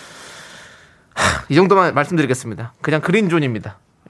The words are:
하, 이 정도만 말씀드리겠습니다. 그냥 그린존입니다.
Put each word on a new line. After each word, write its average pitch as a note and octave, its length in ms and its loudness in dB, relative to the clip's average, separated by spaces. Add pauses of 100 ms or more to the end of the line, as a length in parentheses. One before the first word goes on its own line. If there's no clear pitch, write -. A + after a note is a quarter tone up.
(1160)
하, - 340 -2
이 C3+ 60 0
정도만 F3+ 400 4
말씀드리겠습니다. B2+ 800 -2 (100)
그냥 D3+ 180 0
그린존입니다. D#3 800 0 (320)